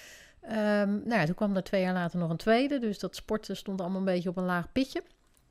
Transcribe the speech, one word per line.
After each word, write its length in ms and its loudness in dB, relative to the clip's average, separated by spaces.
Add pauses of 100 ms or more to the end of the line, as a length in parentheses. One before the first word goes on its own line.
(420)
Ehm, 480 2
nou 300 2
ja, 60 4
toen 100 2
kwam 200 0
er 80 0
twee 180 0
jaar 120 2
later 260 0
nog 100 0
een 80 0
tweede, 420 2
dus 200 -2
dat 160 -6
sporten 420 -6
stond 240 -6
allemaal 180 -2
een 60 -2
beetje 240 0
op 80 -4
een 80 -2
laag 260 -2
pitje. 300 -2 (500)